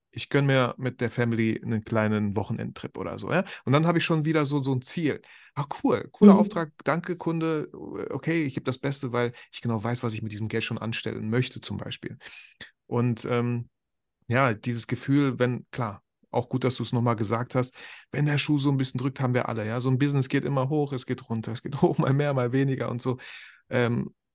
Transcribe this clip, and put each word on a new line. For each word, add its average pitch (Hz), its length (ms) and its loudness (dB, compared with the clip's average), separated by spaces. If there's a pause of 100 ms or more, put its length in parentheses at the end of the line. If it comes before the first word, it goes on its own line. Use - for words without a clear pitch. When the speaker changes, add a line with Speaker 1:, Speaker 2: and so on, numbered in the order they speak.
(100)
Speaker 1:
ich - 200 -10
gönn 143 160 4
mir 131 320 4
mit 127 240 -6
der 117 80 0
Family 117 520 0
einen 113 220 -2
kleinen 107 520 2
Wochenendtrip 110 600 -6
oder - 220 -8
so, 107 120 -6
ja?“ 175 140 2 (200)
Und 127 80 2
dann 156 140 4
hab 170 100 4
ich 160 80 2
schon 160 200 2
wieder 156 220 2
so, 143 160 0
so 135 120 -2
ein 127 80 0
Ziel. 147 380 -2 (340)
„Ah, 143 120 -4 (180)
cool, 180 280 2
cooler 202 220 10
Speaker 2:
Mhm. - 20 -
Speaker 1:
Auftrag, 180 360 0 (120)
danke, 170 320 -2
Kunde, 160 520 -2 (420)
okay, 160 340 -2
ich 135 100 -4
geb - 100 -6
das 127 140 -2
Beste, 139 340 -4
weil 120 200 0 (200)
ich - 80 -14
genau 113 220 0
weiß, 120 200 -2
was 113 120 -4
ich 107 80 -8
mit 104 100 -8
diesem 104 160 -6
Geld 113 160 -2
schon 113 140 -4
anstellen 110 520 -6
möchte“, 123 300 0
zum - 160 -6
Beispiel. - 400 -10 (720)
Und, 120 380 0
ähm, 120 440 -2 (600)
ja, 123 260 4
dieses 120 320 -4
Gefühl, 135 520 2
wenn, 123 340 0
klar, 104 300 -6 (280)
auch - 180 -2
gut, 131 160 0
dass 123 120 0
du's 113 160 -6
noch 120 100 2
mal 120 120 2
gesagt 113 400 -2
hast, 127 200 0 (380)
wenn 147 140 0
der 147 120 2
Schuh 147 200 2
so 139 120 2
ein 135 80 2
bisschen 131 200 -2
drückt, 131 220 -4
haben 127 140 2
wir 120 140 0
alle, 110 180 -4
ja. 117 140 -4
So 127 100 0
ein 131 80 4
Business 143 300 2
geht 139 160 0
immer 135 240 0
hoch, 147 240 0
es 127 140 -6
geht - 240 -6
runter, 113 220 -4
es 117 100 -8
geht - 200 -4
<laughs> - 0 -
hoch, 175 160 4
mal 135 160 4
mehr, 143 200 2
mal 123 180 0
weniger 135 380 0
und 120 120 -6
so. 127 160 -2 (520)
Ähm, 120 440 0 (200)